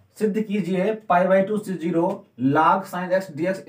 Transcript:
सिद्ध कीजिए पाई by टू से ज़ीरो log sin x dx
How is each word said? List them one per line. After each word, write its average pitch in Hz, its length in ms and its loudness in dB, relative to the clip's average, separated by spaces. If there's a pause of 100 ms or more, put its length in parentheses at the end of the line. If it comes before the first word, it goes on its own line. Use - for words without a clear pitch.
(160)
सिद्ध 214 260 -2
कीजिए 190 520 -2 (160)
पाई 180 160 4
by 190 120 4 (100)
टू 214 100 -2
से 190 160 -6
ज़ीरो 165 340 0 (400)
log 170 380 4
sin 180 280 -4
x 190 180 -2
dx 180 380 -4